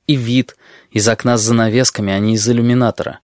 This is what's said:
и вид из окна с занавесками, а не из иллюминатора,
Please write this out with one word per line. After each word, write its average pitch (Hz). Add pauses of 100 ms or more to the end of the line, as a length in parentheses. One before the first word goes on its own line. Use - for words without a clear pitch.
и 151
вид 123 (340)
из 107
окна 117
с 110
занавесками, 113
а 98
не 107
из 110
иллюминатора, 120